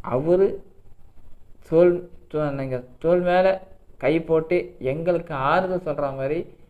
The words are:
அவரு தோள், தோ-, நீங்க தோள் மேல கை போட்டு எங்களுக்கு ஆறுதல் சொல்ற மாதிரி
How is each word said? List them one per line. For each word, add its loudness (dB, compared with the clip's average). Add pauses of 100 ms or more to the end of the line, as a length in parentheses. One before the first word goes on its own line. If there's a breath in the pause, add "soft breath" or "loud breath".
அவரு 0 (1040)
தோள், 4 (220)
தோ-, -2
நீங்க -6 (160)
தோள் 2
மேல 2 (360)
கை 2
போட்டு 0
எங்களுக்கு -2
ஆறுதல் 0
சொல்ற -4
மாதிரி -4 (120)